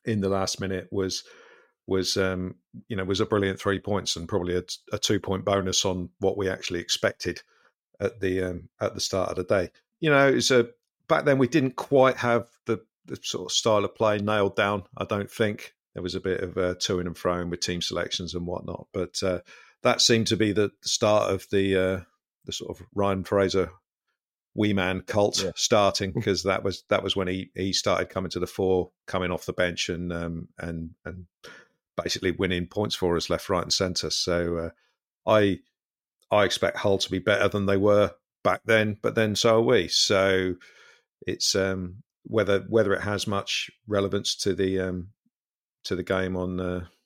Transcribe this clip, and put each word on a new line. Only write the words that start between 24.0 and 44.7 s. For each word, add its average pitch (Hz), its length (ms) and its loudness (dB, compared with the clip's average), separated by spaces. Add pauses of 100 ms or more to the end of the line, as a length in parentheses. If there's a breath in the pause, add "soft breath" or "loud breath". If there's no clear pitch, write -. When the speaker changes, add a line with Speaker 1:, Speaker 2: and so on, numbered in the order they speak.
Speaker 1:
wee 104 180 2
man 95 280 0
cult - 420 0
Speaker 2:
Yeah. 92 140 -4
Speaker 1:
starting, 101 560 2
Speaker 2:
<laughs> 120 100 -4
Speaker 1:
'cause 95 220 0
that 95 180 0
was, 98 260 -4
that 101 140 2
was 92 140 -2
when 95 100 -2
he, 92 300 -4
he 95 160 -2
started 90 380 0
coming 92 200 -4
to - 80 -6
the 87 80 -2
fore, 92 460 0 (160)
coming 90 240 -2
off 82 120 -6
the 90 80 -4
bench 87 360 -2
and, 87 240 -4
um, 85 340 -6 (100)
and, 85 340 -8 (140)
and 87 220 -12 (720 loud breath)
basically 87 300 -2
winning 87 380 0
points 104 260 -4
for 87 220 0
us 82 120 -2
left, 85 200 -2
right 90 160 0
and 82 80 -6
centre. 90 380 -2
So, 85 460 -2
uh, 82 140 -4 (560)
I, 104 320 4 (720)
I 104 140 6
expect - 320 0
Hull 98 220 2
to - 120 -4
be 95 80 0
better 101 300 2
than 101 180 -2
they 98 100 4
were 101 360 4 (320)
back 92 220 2
then, 107 360 4
but 110 140 -2
then 110 180 2
so 113 220 4
are 113 60 6
we. 117 260 4
So 95 680 2 (720 loud breath)
it's, - 300 -2
um, 95 480 -2 (180)
whether, 98 460 2
whether 104 260 4
it 85 80 0
has 98 240 -4
much - 420 -4 (200)
relevance 101 480 0
to 98 180 -2
the, 95 240 0